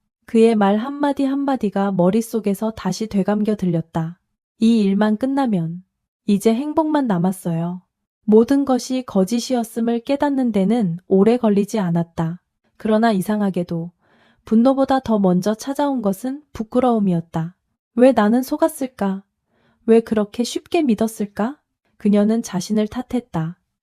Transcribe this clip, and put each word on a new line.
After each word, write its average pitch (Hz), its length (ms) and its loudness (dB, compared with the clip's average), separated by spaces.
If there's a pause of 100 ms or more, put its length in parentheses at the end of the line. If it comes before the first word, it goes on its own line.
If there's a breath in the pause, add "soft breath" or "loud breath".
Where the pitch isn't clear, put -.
(260)
그의 226 300 4
말 208 220 2
한마디 285 480 -2
한마디가 262 680 -2
머릿속에서 208 800 -2
다시 214 360 -6
되감겨 208 480 0
들렸다. 165 640 -4 (400)
"이 226 220 4
일만 202 360 2
끝나면 208 680 -2 (420)
이제 208 300 2
행복만 302 520 0
남았어요. 175 720 -2 (420)
모든 240 400 4
것이 254 420 -2
거짓이었음을 233 1000 -2
깨닫는 277 480 0
데는 196 440 0 (100)
오래 208 300 4
걸리지 208 420 0
않았다." 170 600 -2 (360)
그러나 220 340 2
이상하게도 180 800 -2 (540 soft breath)
분노보다 262 560 2
더 220 180 0
먼저 185 340 2
찾아온 277 480 -4
것은 254 420 -4 (100)
부끄러움이었다. 196 1000 -2 (400)
"왜 254 180 6
나는 226 300 2
속았을까? 254 800 -4 (640)
왜 226 140 6
그렇게 220 460 -2
쉽게 - 380 -4
믿었을까?" 220 760 -4 (380)
그녀는 208 440 2
자신을 214 460 -4
탓했다. 180 720 -6 (240)